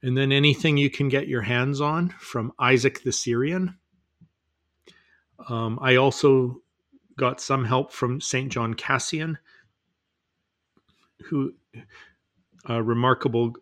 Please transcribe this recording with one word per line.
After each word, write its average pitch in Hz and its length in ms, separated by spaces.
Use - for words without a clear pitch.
And 127 140
then 135 160
anything 143 460
you 143 100
can 139 200
get 135 200
your 127 140
hands 123 400
on 165 360
from 110 400
Isaac 127 440
the 123 100
Syrian. 160 640
Um, 117 340
I 127 140
also 131 680
got 131 220
some 131 260
help 131 260
from 123 280
Saint 131 300
John 113 240
Cassian, 156 640
who, 139 280
a 117 160
remarkable 117 800